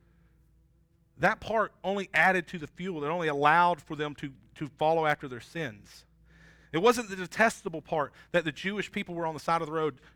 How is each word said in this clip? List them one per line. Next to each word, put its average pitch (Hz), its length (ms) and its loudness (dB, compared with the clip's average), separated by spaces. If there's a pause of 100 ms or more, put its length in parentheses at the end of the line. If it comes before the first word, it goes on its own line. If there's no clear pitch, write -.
(1200)
That 180 220 2
part 214 320 -2 (120)
only 190 280 -4
added 175 360 4
to 180 100 -10
the 147 80 -10
fuel. 170 380 -8
It 143 40 -2
only 170 200 -2
allowed 151 520 4
for - 140 -12
them 147 220 -6
to, 139 160 -10 (240)
to 151 120 -6 (100)
follow 160 280 2
after 147 220 -2
their 123 120 -10
sins. 113 640 -12 (680)
It 156 60 -2
wasn't 226 300 4
the 190 60 -10
detestable 185 680 -2
part 151 320 -2 (200)
that 170 120 2
the 160 60 -2
Jewish 196 400 -6
people 196 240 -6
were 165 120 -4
on 160 80 -4
the 143 60 -10
side 165 220 0
of 160 60 -6
the 151 40 -8
road 156 280 -2 (140)